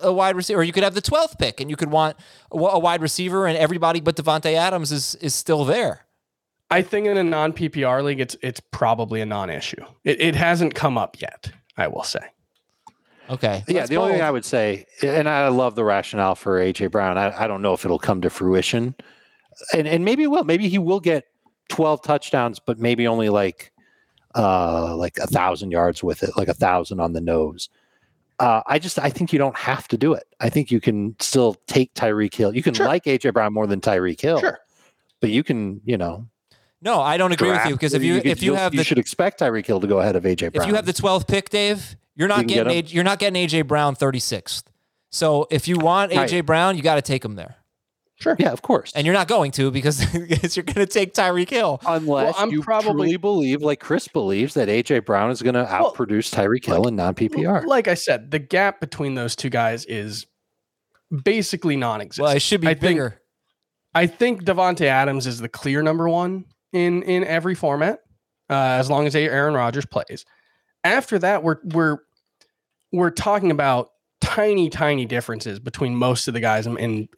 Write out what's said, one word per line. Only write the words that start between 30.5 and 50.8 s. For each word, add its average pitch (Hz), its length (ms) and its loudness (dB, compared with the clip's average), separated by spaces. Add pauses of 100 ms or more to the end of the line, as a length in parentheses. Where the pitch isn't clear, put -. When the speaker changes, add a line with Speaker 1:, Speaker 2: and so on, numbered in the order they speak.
Speaker 3:
think 151 200 0
you 120 100 4
can 107 400 0
still 120 340 2 (120)
take - 280 0
Tyreek 107 400 0
Hill. 107 200 0
You 123 80 -2
can 143 120 2
Speaker 2:
Sure. 110 120 0
Speaker 3:
like 165 200 0
A 139 100 2
J 123 140 0
Brown 107 240 2
more 107 120 0
than 101 140 -2
Tyreek 92 400 0
Hill, 151 200 0
Speaker 2:
Sure. - 180 -2 (640)
Speaker 3:
but 110 100 0
you 117 140 2
can, 104 400 -4
you 117 120 0
know. 90 300 -6 (560)
Speaker 1:
No, 202 180 2
I 147 160 0
don't 180 160 2
agree - 160 2
with 104 80 2
Speaker 3:
draft, 113 140 2
Speaker 1:
you, 135 80 -2
'cause 147 160 0
if 135 80 0
Speaker 3:
you 170 140 2
Speaker 1:
you, - 40 2
Speaker 3:
could, - 100 0
Speaker 1:
if 165 120 -2
you 190 80 2
Speaker 3:
you'll, - 80 0
Speaker 1:
have 180 160 0
Speaker 3:
you 139 60 2
Speaker 1:
the, 156 40 0
Speaker 3:
should 143 140 2
expect 175 420 -2
Tyreek 113 240 0
Hill 98 160 0
to 101 60 0
go 98 140 4
ahead 95 160 2
of 87 100 0
A 92 100 4
J 82 120 -4
Brown. - 160 -2
Speaker 1:
if 175 40 0
you 208 60 2
have 214 100 0
the - 80 -2
twelfth 190 340 0
pick, 196 220 -2
Dave, 208 480 -2 (180)
you're 165 140 0
not 302 100 2
Speaker 3:
You - 40 2
can 226 60 0
Speaker 1:
getting 226 160 2
Speaker 3:
get 170 200 0
him. - 60 -
Speaker 1:
A-, 165 40 -12
you're 175 100 2
not 196 140 2
getting 190 240 0
A 175 40 0
J 160 160 0
Brown 147 320 0
thirty-sixth. 127 760 -4 (400)
So 151 400 2
if 151 160 0
you 175 120 2
want 175 340 2
A 139 140 2
J 160 120 0
Speaker 3:
Right. 160 80 -2
Speaker 1:
Brown, 170 300 2
you 151 60 -4
gotta 151 200 2
take 131 220 -4
him 107 120 -10
there. - 200 -16 (640)
Speaker 2:
Sure. 320 180 0
Speaker 3:
Yeah, - 140 2
of - 100 -8
course. - 320 0
Speaker 1:
And 147 100 0
you're 170 100 4
not 185 120 2
going 175 260 2
to 135 200 2
because, 139 340 0
<laughs> - 60 -2
because 170 440 -2
you're 185 80 -4
gonna 202 220 0